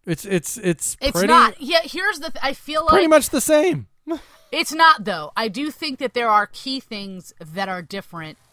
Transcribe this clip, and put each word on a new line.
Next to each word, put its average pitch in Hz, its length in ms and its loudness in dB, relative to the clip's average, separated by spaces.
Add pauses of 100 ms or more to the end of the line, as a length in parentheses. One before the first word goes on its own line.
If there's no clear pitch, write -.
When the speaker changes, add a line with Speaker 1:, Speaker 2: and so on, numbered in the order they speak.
Speaker 1:
It's, 165 200 -4
it's, 196 320 -4
it's 185 420 -4
Speaker 2:
It's 269 120 0
Speaker 1:
pretty, 180 160 0
Speaker 2:
not. 311 340 4
Yeah, 330 220 0
here's 349 360 -4
the 320 120 -10
th-, - 120 -6
I 277 100 -2
feel 311 340 -4
Speaker 1:
pretty 330 160 6
Speaker 2:
like 320 60 4
Speaker 1:
much 311 200 6
the 277 120 0
same. 302 460 2 (200)
<laughs> 320 120 -6 (320)
Speaker 2:
It's 294 220 -4
not, 320 320 4
though. 165 320 -6
I 226 100 -2
do 262 240 -6
think 294 280 -8
that 254 140 -4
there 240 140 -2
are 208 200 4
key 269 320 -10
things 196 600 -14
that 175 300 -8
are 180 120 -8
different 165 560 -14 (160)